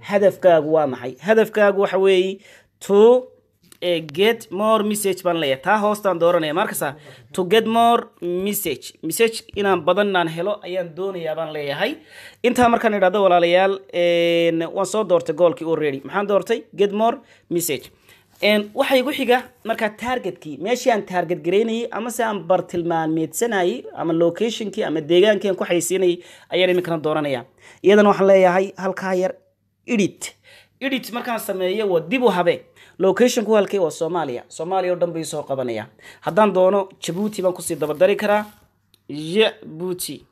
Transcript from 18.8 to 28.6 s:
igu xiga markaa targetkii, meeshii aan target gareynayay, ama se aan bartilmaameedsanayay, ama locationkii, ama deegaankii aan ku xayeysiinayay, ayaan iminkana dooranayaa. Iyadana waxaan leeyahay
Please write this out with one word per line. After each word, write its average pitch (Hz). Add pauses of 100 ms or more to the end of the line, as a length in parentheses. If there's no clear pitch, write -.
igu 254
xiga 254 (200)
markaa 226
targetkii, 214
meeshii 240
aan 208
target 175
gareynayay, 226
ama 226
se 233
aan 208
bartilmaameedsanayay, 175 (120)
ama 165
locationkii, 190
ama 160
deegaankii 185
aan 185
ku 196
xayeysiinayay, 175 (300)
ayaan 180
iminkana 175
dooranayaa. 147 (380)
Iyadana 208
waxaan 190
leeyahay 190